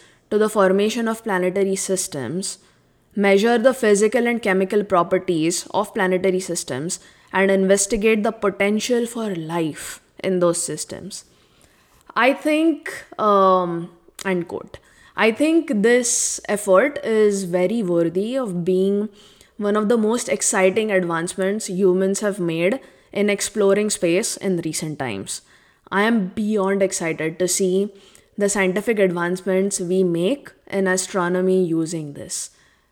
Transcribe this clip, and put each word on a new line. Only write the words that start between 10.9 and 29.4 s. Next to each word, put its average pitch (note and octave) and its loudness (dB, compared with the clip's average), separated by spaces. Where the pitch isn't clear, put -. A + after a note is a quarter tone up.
I B3 4
think, D4+ -2
um, F#3 2
end F3+ -2
quote. - -12
I A3 2
think D4+ 0
this A#3+ 2
effort G3+ 2
is G#3 2
very F3+ 0
worthy F3 0
of F#3 -2
being G3 0
one G#3 0
of G#3+ 2
the A#3+ 4
most A3 0
exciting G#3 2
advancements F#3 -2
humans F#3+ 2
have G3 -2
made F3 0
in G3+ 0
exploring G3+ 2
space F3+ 0
in F#3+ -2
recent D#3 -6
times. A2 -8
I F#3+ 2
am A3 2
beyond G3 0
excited D#3+ -4
to F#3 0
see F#3+ 0
the G3+ 0
scientific G3+ 0
advancements F#3 0